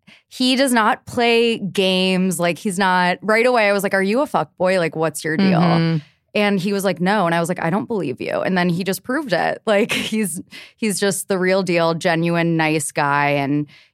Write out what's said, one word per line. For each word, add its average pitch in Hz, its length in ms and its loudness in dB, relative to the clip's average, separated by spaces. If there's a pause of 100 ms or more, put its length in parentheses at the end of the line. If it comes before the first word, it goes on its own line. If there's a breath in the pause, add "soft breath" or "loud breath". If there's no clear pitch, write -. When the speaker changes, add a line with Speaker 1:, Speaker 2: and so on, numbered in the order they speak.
(280 loud breath)
Speaker 1:
he 254 280 0
does 254 180 2
not 226 320 2
play 233 520 2
games. 185 840 0
Like, 175 180 0
he's 190 200 -4
not, 185 440 2
right 220 240 2
away, 233 240 4
I 202 40 2
was 196 80 0
like, 196 120 -2
"Are 190 100 2
you 214 180 0
a 302 40 0
fuckboy? 185 520 0
Like, 160 180 -2
what's 160 280 -4
your 156 140 -4
deal?" 190 220 2
Speaker 2:
Mm-hmm. 165 380 2 (380 soft breath)
Speaker 1:
And 202 240 0
he 202 140 -2
was 196 100 -4
like, 180 160 -2
"No." 190 280 0
And 165 80 0
I 170 40 0
was 170 100 -2
like, 175 120 -6
"I 165 80 -2
don't 190 180 -2
believe 165 320 -6
you." - 220 -4
And 185 160 -2
then 175 120 0
he 175 140 -2
just 185 200 -4
proved 262 300 -4
it. 160 300 -2
<laughs> - 40 -6
Like, 208 240 2
he's, 190 500 -4 (360 loud breath)
he's 208 220 -2
just - 280 -2
the 196 120 -2
real 185 240 2
deal, 170 300 2
genuine, 170 640 0
nice 156 340 0
guy. 143 380 2
And, 143 380 -2 (260 soft breath)